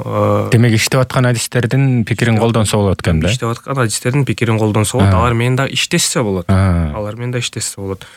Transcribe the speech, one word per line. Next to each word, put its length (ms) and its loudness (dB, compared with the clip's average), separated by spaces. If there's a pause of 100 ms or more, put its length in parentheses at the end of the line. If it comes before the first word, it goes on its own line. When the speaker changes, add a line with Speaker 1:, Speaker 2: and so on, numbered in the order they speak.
Speaker 1:
э, 480 0
Speaker 2:
Демек, 220 4
иштеп 260 0
аткан 280 0
адистердин 760 0
пикирин 300 0
Speaker 1:
Иштеп 100 2
Speaker 2:
колдонсо 340 2
болот 240 2
экен 200 2
да? 100 2
Speaker 1:
Иштеп 180 -4
аткан 300 -8
адистердин 460 -2
пикирин 320 0
колдонсо 400 0
болот. 160 4
Speaker 2:
А. 60 4
Speaker 1:
Алар 160 2
менен 200 0
да 120 0
иштешсе 560 -2
болот. 260 -2
Speaker 2:
А. 460 2
Speaker 1:
Алар 200 -8
менен 160 -8
да 80 -4
иштешсе 400 -8
болот. 260 -8 (120)